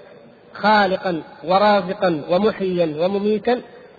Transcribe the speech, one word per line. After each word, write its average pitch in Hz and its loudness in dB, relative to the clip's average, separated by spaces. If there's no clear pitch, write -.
خالقا 190 0
ورازقا 185 2
ومحيا 175 0
ومميتا، 208 -2